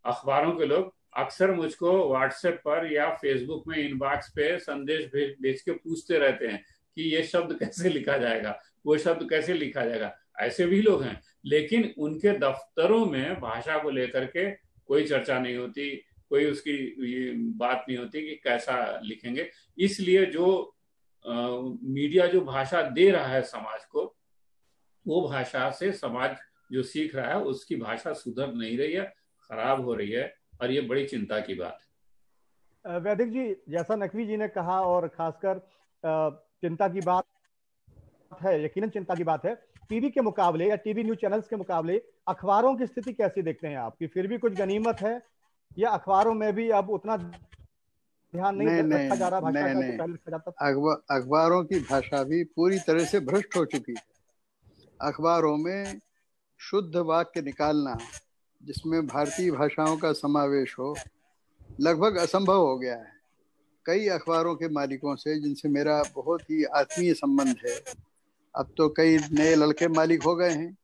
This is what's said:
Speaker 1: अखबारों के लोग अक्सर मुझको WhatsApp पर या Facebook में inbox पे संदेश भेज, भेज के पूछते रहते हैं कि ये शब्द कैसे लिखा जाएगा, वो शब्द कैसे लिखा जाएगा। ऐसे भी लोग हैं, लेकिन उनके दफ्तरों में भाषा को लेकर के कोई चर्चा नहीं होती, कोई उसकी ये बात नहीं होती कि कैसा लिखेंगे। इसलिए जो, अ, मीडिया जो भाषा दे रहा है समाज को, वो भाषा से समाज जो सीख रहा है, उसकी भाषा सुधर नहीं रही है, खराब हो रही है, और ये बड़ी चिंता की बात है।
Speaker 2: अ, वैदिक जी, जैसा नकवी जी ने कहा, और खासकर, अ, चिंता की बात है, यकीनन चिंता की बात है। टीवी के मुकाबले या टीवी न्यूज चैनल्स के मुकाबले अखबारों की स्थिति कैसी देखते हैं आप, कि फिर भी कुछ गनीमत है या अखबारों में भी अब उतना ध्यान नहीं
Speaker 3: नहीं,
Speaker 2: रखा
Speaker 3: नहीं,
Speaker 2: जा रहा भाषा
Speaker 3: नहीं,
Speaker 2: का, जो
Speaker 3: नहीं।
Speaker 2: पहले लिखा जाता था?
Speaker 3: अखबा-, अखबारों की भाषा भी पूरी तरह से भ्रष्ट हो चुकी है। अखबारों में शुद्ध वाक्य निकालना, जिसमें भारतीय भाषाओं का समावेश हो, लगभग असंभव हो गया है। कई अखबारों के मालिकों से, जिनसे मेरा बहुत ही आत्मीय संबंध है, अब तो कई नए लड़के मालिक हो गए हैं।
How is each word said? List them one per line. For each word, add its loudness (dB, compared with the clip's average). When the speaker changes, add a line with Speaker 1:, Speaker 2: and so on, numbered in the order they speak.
Speaker 1:
अखबारों 2
के 0
लोग 0
अक्सर 2
मुझको 0
WhatsApp 2
पर -2
या 0
Facebook -2
में -2
inbox -2
पे 0
संदेश -4
भेज, -2
भेज 0
के -4
पूछते -2
रहते 2
हैं -6
कि -2
ये 0
शब्द -2
कैसे -2
लिखा 0
जाएगा, -2
वो 4
शब्द 0
कैसे 0
लिखा -2
जाएगा। -4
ऐसे 0
भी 4
लोग 4
हैं, -8
लेकिन 2
उनके 0
दफ्तरों 2
में -2
भाषा -4
को -2
लेकर -2
के -2
कोई 2
चर्चा 0
नहीं -4
होती, -6
कोई 4
उसकी -2
ये -4
बात -2
नहीं -4
होती -8
कि -10
कैसा -2
लिखेंगे। -8
इसलिए 4
जो, 0
अ, -10
मीडिया 2
जो 4
भाषा 0
दे 6
रहा 2
है 2
समाज -10
को, -4
वो 0
भाषा -2
से -4
समाज -4
जो -2
सीख -6
रहा -4
है, -2
उसकी -6
भाषा -6
सुधर -6
नहीं -6
रही -2
है, -6
खराब -2
हो -2
रही -4
है, -4
और -2
ये 2
बड़ी -2
चिंता -4
की -6
बात -8
है। -20
Speaker 2:
अ, -4
वैदिक 0
जी, -4
जैसा -2
नकवी -4
जी -4
ने -2
कहा, -2
और 2
खासकर, -4
अ, 0
चिंता 0
की -4
बात 2
है, 2
यकीनन -4
चिंता -4
की -4
बात -2
है। -2
टीवी -2
के 0
मुकाबले 2
या 4
टीवी -4
न्यूज -2
चैनल्स -2
के -6
मुकाबले -2
अखबारों 4
की -2
स्थिति -8
कैसी 0
देखते -6
हैं -6
आप, -8
कि -6
फिर -4
भी -2
कुछ 0
गनीमत 0
है -4
या 2
अखबारों 4
में 0
भी -2
अब 4
उतना -2
ध्यान 0
नहीं 2
Speaker 3:
नहीं, 4
Speaker 2:
रखा 2
Speaker 3:
नहीं, 0
Speaker 2:
जा 0
रहा 0
भाषा 0
Speaker 3:
नहीं, 0
Speaker 2:
का, 2
जो -2
Speaker 3:
नहीं। -4
Speaker 2:
पहले -4
लिखा -14
जाता -10
था? -2
Speaker 3:
अखबा-, 0
अखबारों 4
की -2
भाषा -2
भी -2
पूरी 2
तरह 2
से 0
भ्रष्ट 0
हो 4
चुकी -6
है। -10
अखबारों 2
में -4
शुद्ध -4
वाक्य 0
निकालना, -2
जिसमें -2
भारतीय 0
भाषाओं 0
का 0
समावेश 0
हो, -6
लगभग 4
असंभव 4
हो 4
गया -4
है। -18
कई 2
अखबारों 0
के -4
मालिकों -2
से, -4
जिनसे -2
मेरा 2
बहुत -2
ही 0
आत्मीय 2
संबंध 2
है, -6
अब -4
तो 4
कई 6
नए 4
लड़के 4
मालिक 4
हो 4
गए 4
हैं। -4